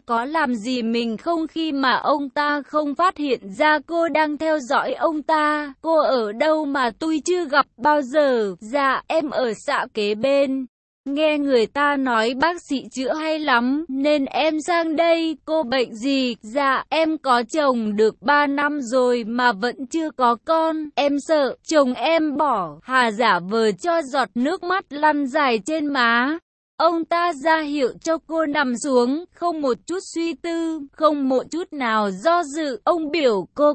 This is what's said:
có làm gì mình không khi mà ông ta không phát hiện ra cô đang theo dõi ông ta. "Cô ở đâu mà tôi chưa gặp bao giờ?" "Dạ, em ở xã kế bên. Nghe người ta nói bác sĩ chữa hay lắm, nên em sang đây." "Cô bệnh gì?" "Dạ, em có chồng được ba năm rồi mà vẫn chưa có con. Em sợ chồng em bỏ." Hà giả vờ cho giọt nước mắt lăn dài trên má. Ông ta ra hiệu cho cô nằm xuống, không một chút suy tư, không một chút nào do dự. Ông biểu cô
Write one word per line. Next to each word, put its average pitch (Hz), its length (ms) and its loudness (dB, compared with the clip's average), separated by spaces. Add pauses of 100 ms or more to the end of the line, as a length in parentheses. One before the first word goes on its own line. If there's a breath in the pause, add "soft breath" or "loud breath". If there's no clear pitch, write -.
có 233 180 -2
làm 294 300 -2
gì 240 280 -4
mình 226 340 -2
không 320 300 -4
khi 320 260 -4
mà 262 240 0
ông 285 340 -2
ta 294 360 -2
không 302 280 -4
phát 359 220 0
hiện 285 240 -2 (180)
ra 302 280 4
cô 339 220 0
đang 302 280 0
theo 311 220 0
dõi 240 340 -2
ông 302 300 -2
ta. 302 580 0
"Cô 320 200 2
ở 233 320 0
đâu 311 320 0
mà 269 340 -2
tôi 320 260 -2
chưa 359 200 0
gặp 277 220 2 (100)
bao 294 260 2
giờ?" 247 580 2
"Dạ, 262 460 0
em 311 240 -2
ở 233 220 -2 (140)
xã 240 280 -2
kế 208 200 0
bên. 269 520 0 (380)
Nghe 302 340 0
người 262 280 2
ta 285 300 0
nói 254 440 0
bác 330 160 0 (120)
sĩ 269 240 -4
chữa 262 220 -4
hay 311 240 -2
lắm, 269 500 2
nên 269 360 0
em 302 300 -2 (120)
sang 330 300 0
đây." 330 480 2
"Cô 311 180 0
bệnh 233 320 -2
gì?" 254 460 0
"Dạ, 262 480 -2
em 311 300 0
có 240 240 2 (100)
chồng 240 440 0
được 214 260 2
ba 294 240 4
năm 285 340 -2
rồi 247 440 0
mà 240 280 2
vẫn 240 340 -4
chưa 311 240 -4
có 240 340 2
con. 320 320 2 (180)
Em 277 260 2
sợ 285 340 0 (140)
chồng 277 260 4
em 311 420 0
bỏ." 202 460 0
Hà 247 280 2
giả 208 280 2 (120)
vờ 220 220 2
cho 330 300 -2
giọt 254 320 -2
nước 285 280 -2
mắt 359 280 -2
lăn 294 360 0
dài 254 400 2
trên 311 200 -2
má. 254 520 2 (380)
Ông 330 280 2
ta 339 280 0 (120)
ra 320 160 2
hiệu 294 280 -2 (140)
cho 330 240 -2
cô 320 200 -2
nằm 285 260 0 (120)
xuống, 269 400 2 (100)
không 339 260 -4
một 262 160 0 (100)
chút 349 120 -6 (160)
suy 330 200 -4
tư, 330 460 -6 (120)
không 294 360 0
một 262 220 2
chút 339 220 -8
nào 220 380 0
do 311 320 2
dự. 285 420 -6
Ông 320 260 0
biểu 247 440 2
cô 247 200 4